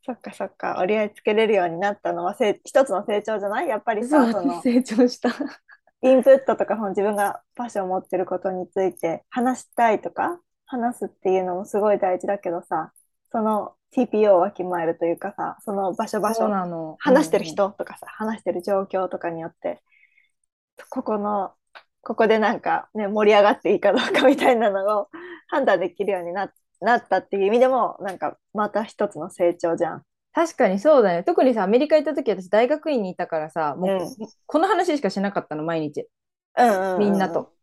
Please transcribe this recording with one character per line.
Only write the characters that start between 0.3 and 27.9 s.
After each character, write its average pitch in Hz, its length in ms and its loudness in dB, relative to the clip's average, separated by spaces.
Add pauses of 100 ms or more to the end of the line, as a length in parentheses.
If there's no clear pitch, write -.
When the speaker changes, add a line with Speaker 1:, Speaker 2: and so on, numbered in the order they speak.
Speaker 1:
そ - 120 -8
っ - 100 -16
か。 170 240 -6
折 185 140 0
り 220 60 0
合 214 60 0
い 208 100 -10
つ - 60 -20
け 214 120 0
れ 220 140 4
る 214 80 2
よ 180 100 2
う 170 40 -2
に 165 100 -8
な 202 140 -2
っ 202 60 -12
た 175 140 -6
の 170 100 -6
は、 185 120 -4
せ-、 208 280 -2
一 269 220 2
つ 269 40 -12
の 196 160 -2
成 220 180 -2
長 220 160 -4
じ 196 60 -6
ゃ 202 40 -4
な 208 140 -4
い？ 320 40 -6
や 220 100 -2
っ 202 60 -8
ぱ 233 120 -2
り 233 120 -4
さ、 262 240 4
Speaker 2:
そ 208 80 -2
う、 180 40 -6
Speaker 1:
そ - 40 0
の、 170 140 -4
Speaker 2:
成 247 220 2
長 247 240 2
し - 120 -4
た。 247 100 -2 (720)
Speaker 1:
イ 262 120 6
ン 262 80 6
プ - 80 4
ッ 269 160 8
ト 226 100 2
と 208 120 -4
か、 196 80 0
そ 220 80 -6
の 202 60 -4
自 190 120 -2
分 208 140 0
が 202 260 -2 (140)
パ 247 80 -8
ッ 233 60 -10
シ 220 100 -6
ョ - 20 -4
ン 185 40 -4
を - 20 -6
持 185 120 -2
っ 180 80 -14
て - 80 -6
る 185 120 -2
こ 185 100 -6
と 185 140 -4
に 180 160 -8
つ 190 180 -2
い 180 80 -2
て - 380 -6
話 247 300 -2
し - 140 -18
た 233 160 2
い 202 100 0
と 175 100 -10
か、 349 280 -6 (280)
話 240 300 -6
す 208 100 -8
っ - 20 -10
て - 220 -4
い 185 80 2
う 185 40 -4
の 180 120 -4
も 196 100 -8
す 214 140 -2
ご 208 120 2
い 202 60 2
大 180 220 -2
事 185 80 -8
だ 202 100 -2
け 185 140 -8
ど 170 100 -6
さ、 165 300 -8 (400)
そ 233 100 -2
の 214 320 -2 (160)
テ 254 140 0
ィ - 20 2
ー - 60 -10
ピ 214 80 -2
ー 214 120 6
オ 190 40 10
ー - 20 6
を - 40 6
わ 202 100 2
き - 120 -8
ま 180 200 -4
え - 20 -2
る 165 120 -2
と 170 80 -2
い 170 80 0
う 165 40 -4
か 196 180 -10
さ、 170 260 -8
そ 208 120 -8
の 196 220 -2
場 220 120 -4
所 214 140 -4
場 214 140 0
所、 226 60 -2
Speaker 2:
そ 220 40 2
う 214 40 0
な 190 180 -2
の。 165 320 -10
Speaker 1:
話 285 260 4
し - 40 -10
て 202 100 2
る - 60 -4
人 196 260 -2
と - 120 -10
か - 140 -14
さ、 - 80 -20 (140)
Speaker 2:
う 220 40 -6
ん 220 40 -4
う - 20 -2
ん。 226 40 -4
Speaker 1:
話 214 80 -10
し - 20 -20
て 180 80 -4
る 175 100 -4
状 196 220 -2
況 185 240 -4
と 180 100 -8
か 170 140 -6
に 165 100 -10
よ 165 60 -10
っ 170 120 -14
て、 - 220 -8 (1120)
こ 262 100 -8
こ 214 160 -4
の、 208 360 -4 (500)
こ - 100 -10
こ 254 140 2
で 220 100 4
な 214 160 2
ん 170 60 -6
か - 340 -4
ね、 208 140 -4
盛 214 240 4
り 220 40 8
上 208 60 8
が 202 100 6
っ - 80 0
て - 140 2
い 185 40 2
い - 20 0
か 202 120 4
ど 262 60 2
う 262 160 -2
か 269 140 4
み 277 100 6
た 262 140 4
い 247 60 6
な 220 120 2
の 196 300 0
を - 100 -6 (380)
判 285 180 0
断 202 140 4
で 175 100 -4
き 190 160 -6
る 202 60 -2
よ 185 80 -2
う 175 40 -8
に 170 100 -8
な-、 196 200 -6 (280)
な 233 160 2
っ - 100 -6
た 185 100 0
っ 180 100 -4
て 196 100 -6
い 196 60 0
う - 40 2
意 202 40 2
味 240 80 2
で 254 80 6
も、 254 340 0